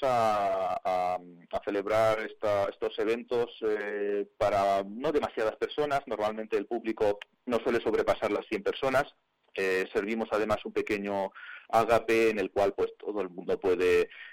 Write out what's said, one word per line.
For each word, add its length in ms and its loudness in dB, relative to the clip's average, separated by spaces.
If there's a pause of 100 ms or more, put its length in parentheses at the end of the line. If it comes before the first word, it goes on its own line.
a, 800 2
a, 300 0
a 500 -8
celebrar 540 2
esta, 460 -2
estos 340 -4
eventos, 640 -2
eh, 640 -2 (100)
para 460 2
no 300 -4
demasiadas 420 0
personas. 540 -2
Normalmente 480 -2
el 100 -2
público 540 -2 (260)
no 140 0
suele 200 0
sobrepasar 520 0
las 160 -2
cien 160 -4
personas. 500 0 (400)
Eh, 380 0
servimos 400 -2
además 320 2
un 80 -10
pequeño 580 -2 (380)
ágape 600 4
en 100 0
el 100 -2
cual, 260 2
pues, 220 0
todo 220 -6
el 80 -4
mundo 320 -6
puede, 480 4 (240)